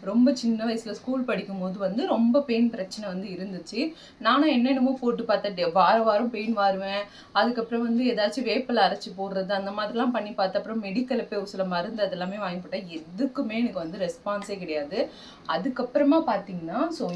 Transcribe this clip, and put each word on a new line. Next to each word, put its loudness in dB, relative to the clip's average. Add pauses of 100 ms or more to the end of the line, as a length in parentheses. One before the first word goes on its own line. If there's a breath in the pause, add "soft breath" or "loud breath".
ரொம்ப 4
சின்ன -2
வயசுல -4
ஸ்கூல் -4
படிக்கும்போது -4
வந்து -2
ரொம்ப 4
பெயின் 2
பிரச்சனை -8
வந்து -6
இருந்துச்சு. -8 (380 loud breath)
நானும் 4
என்னென்னமோ 4
போட்டு 0
பார்த்தேன். 0
டெ-, 0
வாரம் 6
வாரம் 4
பெயின் -4
வாருவேன். 2 (300 loud breath)
அதுக்கப்புறம் 2
வந்து 2
ஏதாச்சும் 0
வேப்பிலை 2
அரைச்சு 0
போடுறது, -4
அந்த -2
மாதிரிலாம் -2
பண்ணி -2
பார்த்தேன். 0
அப்புறம் -6
மெடிக்கல்ல -2
போய் -6
ஒரு -6
சில -4
மருந்து -2
அதெல்லாமே -4
வாங்கி -6
போட்டேன். -8
எதுக்குமே -4
எனக்கு 0
வந்து -8
ரெஸ்பான்ஸே -6
கிடையாது. -4 (500 loud breath)
அதுக்கப்புறமா 2
பார்த்தீங்கன்னா, -2
so -4